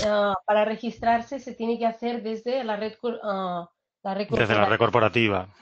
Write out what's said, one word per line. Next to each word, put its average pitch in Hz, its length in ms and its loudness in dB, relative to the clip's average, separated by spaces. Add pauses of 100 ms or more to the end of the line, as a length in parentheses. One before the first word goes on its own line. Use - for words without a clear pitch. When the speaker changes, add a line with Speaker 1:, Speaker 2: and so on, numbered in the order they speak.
Speaker 1:
ah, 202 280 2 (120)
para 214 180 4
registrarse 233 760 -2
se 240 140 -14
tiene 233 240 -2
que 226 80 0
hacer 233 360 -4
desde 226 400 -4
la 220 140 -4
red 214 180 -6
cor-, 233 300 -6
ah, 185 440 -4 (360)
la 196 100 -4
red 202 140 -4
Speaker 2:
Desde 110 260 2
la 101 140 4
Speaker 1:
corporativa. - 0 -
Speaker 2:
red 110 100 2
corporativa. 107 680 2 (140)